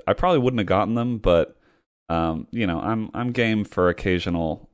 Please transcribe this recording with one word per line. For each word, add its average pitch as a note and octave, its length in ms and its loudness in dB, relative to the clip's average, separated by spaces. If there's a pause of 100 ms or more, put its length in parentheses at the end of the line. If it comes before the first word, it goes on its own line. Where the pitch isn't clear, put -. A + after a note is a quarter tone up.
I G2 60 2
probably F3+ 260 2
wouldn't B2 220 0
have F#2+ 60 -4
gotten G2 280 0
them, A#2 240 -2
but, F2 360 2 (520)
um, E2 440 -2
you A#2 140 -2
know, E2+ 140 -2
I'm, A2 340 -4
I'm A#2+ 180 -4
game A2+ 320 0
for F2+ 260 2
occasional, F2 840 -2